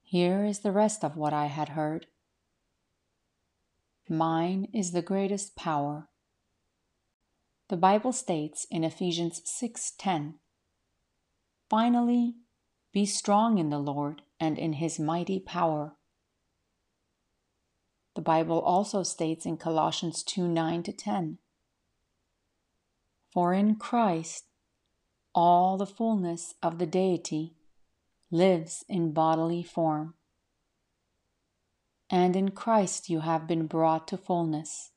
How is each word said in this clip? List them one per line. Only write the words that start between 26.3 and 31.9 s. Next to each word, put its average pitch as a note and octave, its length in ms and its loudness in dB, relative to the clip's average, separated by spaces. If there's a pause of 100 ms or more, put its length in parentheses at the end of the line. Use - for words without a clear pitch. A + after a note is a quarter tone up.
of E3 160 -2
the F3+ 80 0
deity E3+ 720 0 (720)
lives E3+ 580 2
in E3+ 240 0
bodily D#3+ 520 2
form. D#3+ 520 -2 (1900)